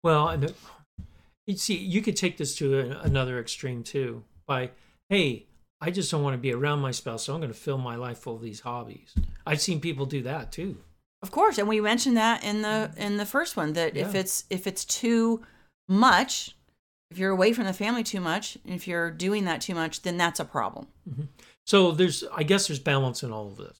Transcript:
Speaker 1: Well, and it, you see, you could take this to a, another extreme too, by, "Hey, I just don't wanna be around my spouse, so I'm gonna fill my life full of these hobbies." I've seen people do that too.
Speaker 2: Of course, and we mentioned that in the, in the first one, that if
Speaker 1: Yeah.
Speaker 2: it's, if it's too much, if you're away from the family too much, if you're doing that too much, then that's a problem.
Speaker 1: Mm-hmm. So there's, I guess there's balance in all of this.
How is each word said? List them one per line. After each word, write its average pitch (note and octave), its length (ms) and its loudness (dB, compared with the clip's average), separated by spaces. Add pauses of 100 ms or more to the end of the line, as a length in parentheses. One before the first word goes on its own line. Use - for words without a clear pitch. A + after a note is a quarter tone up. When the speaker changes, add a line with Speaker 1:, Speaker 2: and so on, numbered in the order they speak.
Speaker 1:
Well, D#3 240 6
and D3+ 160 0
it, D#3 100 -2 (920)
you G3 80 -2
see, F#3+ 200 -2
you F#3+ 260 0
could A3 140 0
take F3+ 220 0
this C#3 180 -2
to C3+ 240 2
a, C3 220 -4
another C3 360 2
extreme A#2+ 460 -6
too, A#2+ 400 -4 (240)
by, B2+ 220 -2 (380)
"Hey, D#3+ 380 0 (340)
I F3+ 120 -2
just F3+ 180 -2
don't D3+ 140 2
wanna C3+ 140 0
be B2+ 140 0
around C#3+ 280 0
my C3+ 100 0
spouse, A#2 340 -6
so C#3 100 -4
I'm E3 60 -4
gonna B2+ 140 -6
fill C#3 240 -4
my B2 160 -4
life A#2+ 240 -8
full A#2+ 160 -8
of A2+ 80 -12
these A2 180 -12
hobbies." A#2+ 540 -10 (320)
I've D#3 140 0
seen D#3+ 200 0
people C#3 260 -4
do C3+ 160 -4
that C3 280 -8
too. D#3+ 280 -8 (440)
Speaker 2:
Of F#3+ 80 -12
course, F#4 260 4
and G#3 120 2
we G#3+ 120 4
mentioned A#3 360 2
that A3+ 260 4
in G#3+ 200 -2
the, G#3+ 340 0
in G#3 200 -2
the G#3 80 -2
first C#4 320 -2
one, D#3 180 -2
that E3 220 0
if F#3+ 160 -2
Speaker 1:
Yeah. F#3+ 100 2
Speaker 2:
it's, - 280 -4
if F#3 160 -4
it's F#3+ 180 -4
too A#3 580 2 (460)
much, A3 680 4 (560)
if F3 60 -12
you're F#3+ 120 2
away F#3+ 220 6
from A#3 140 0
the F#3 60 -2
family A3+ 300 -2
too G#3+ 180 -4
much, F3+ 440 -4
if F3+ 240 -8
you're E3+ 240 0
doing F#3+ 320 0
that E3+ 160 -2
too - 160 -4
much, D#3+ 260 -4
then F3 140 -4
that's E3 240 2
a D#3 40 -2
problem. - 440 -4 (200)
Speaker 1:
Mm-hmm. C#3 160 -6 (400)
So F#3 280 6
there's, E3+ 320 2 (100)
I D#3+ 80 -2
guess F#3+ 240 4
there's C#3+ 140 -4
balance C3+ 420 0
in A#2+ 100 -6
all G#2+ 140 -6
of G2+ 100 -12
this. F#2 240 -16